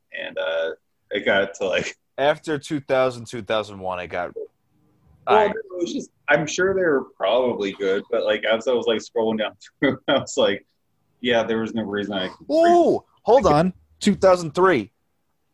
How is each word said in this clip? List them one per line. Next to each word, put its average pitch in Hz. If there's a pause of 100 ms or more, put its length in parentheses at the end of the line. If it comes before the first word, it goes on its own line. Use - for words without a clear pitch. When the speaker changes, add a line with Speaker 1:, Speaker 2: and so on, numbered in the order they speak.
(120)
Speaker 1:
and, -
uh, 80 (380)
it 104
got 98
to, 101
like, 90 (220)
Speaker 2:
After 151
two 143
thousand, 131
two 117
thousand 104
one, 92
it 87
got 87
Speaker 1:
Well, - (800)
Speaker 2:
I 214
Speaker 1:
it 196 (160)
was 175
just, - (180)
I'm 151
sure 190
they 190
were 147 (120)
probably 110
good, 98
but, 98
like, 107
as 110
I 127
was, 117
like, 113
scrolling 110
down 104 (140)
<laughs> -
through, 135 (100)
I 143
was -
like, 101 (540)
"Yeah, 120
there 110
was 113
no 110
reason 101
I." 95 (240)
Speaker 2:
Ooh, 330 (200)
hold 220
on. 165 (280)
Two 196
thousand 180
three, 175 (640)